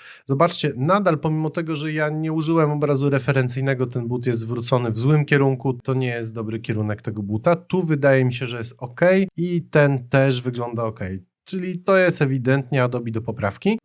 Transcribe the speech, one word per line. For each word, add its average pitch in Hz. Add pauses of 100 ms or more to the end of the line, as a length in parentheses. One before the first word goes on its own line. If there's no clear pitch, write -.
(260)
Zobaczcie, 156
nadal 170
pomimo 156
tego, 160
że 151
ja 151
nie 156
użyłem 160
obrazu 143
referencyjnego, 131
ten 120
but 120
jest 117
zwrócony 120
w 110
złym 147
kierunku. 135
To 127
nie 131
jest 117
dobry 113
kierunek 107
tego 104
buta. 110
Tu 180
wydaje 139
mi 123
się, 123
że 120
jest 117
ok 123 (360)
i 175
ten 139
też 135
wygląda 120
ok. 110 (460)
Czyli 180
to 190
jest 180
ewidentnie 135
Adobe 123
do 113
poprawki. 117